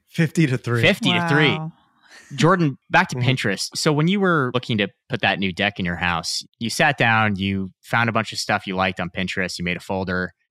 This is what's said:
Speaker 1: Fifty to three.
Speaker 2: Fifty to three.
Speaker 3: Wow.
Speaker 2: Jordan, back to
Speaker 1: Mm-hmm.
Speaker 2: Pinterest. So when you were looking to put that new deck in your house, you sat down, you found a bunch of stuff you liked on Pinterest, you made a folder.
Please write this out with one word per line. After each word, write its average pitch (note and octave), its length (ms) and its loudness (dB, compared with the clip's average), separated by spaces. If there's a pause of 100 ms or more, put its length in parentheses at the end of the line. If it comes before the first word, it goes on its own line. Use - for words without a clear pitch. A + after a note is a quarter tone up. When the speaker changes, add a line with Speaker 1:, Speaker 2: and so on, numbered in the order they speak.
Speaker 1:
Fifty E3 380 0
to B2+ 140 0
three. A#2 240 -2
Speaker 2:
Fifty F#3+ 280 2
to F3 160 0
three. D3+ 200 4 (100)
Speaker 3:
Wow. D#3+ 140 -8 (640)
Speaker 2:
Jordan, D#3 420 2 (120)
back F3 200 4
to D3+ 60 -6
Speaker 1:
Mm-hmm. B2 140 0
Speaker 2:
Pinterest. A#2+ 460 -2
So D#3+ 180 0
when D3+ 140 2
you G3+ 120 2
were D#3+ 340 2
looking A#2+ 260 -2
to G2+ 80 2 (220)
put A#2+ 120 -6
that G2 180 2
new F#2+ 120 -2
deck G2 280 -2
in G2 60 -2
your F2 100 -2
house, F2 480 -4 (160)
you A#2 100 -4
sat D3+ 280 2
down, A2 380 4
you F#2+ 360 -2 (100)
found A#2 280 -2
a - 20 -2
bunch G#2+ 220 -2
of G2 60 -10
stuff - 260 -2
you F#2+ 100 -6
liked F#2 240 -2
on F2 100 -4
Pinterest, F#2 500 -6
you F2 60 -6
made F2 120 -4
a - 20 -10
folder. F#2 540 -6 (180)